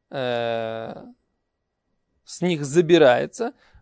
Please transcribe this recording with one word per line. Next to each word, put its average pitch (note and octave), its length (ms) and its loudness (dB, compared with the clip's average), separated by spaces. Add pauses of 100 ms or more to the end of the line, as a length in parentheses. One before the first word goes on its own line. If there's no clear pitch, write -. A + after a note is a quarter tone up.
(120)
э, A#2 800 -4 (1300)
с - 180 -14
них E3 240 -2
забирается, D#3 880 2 (280)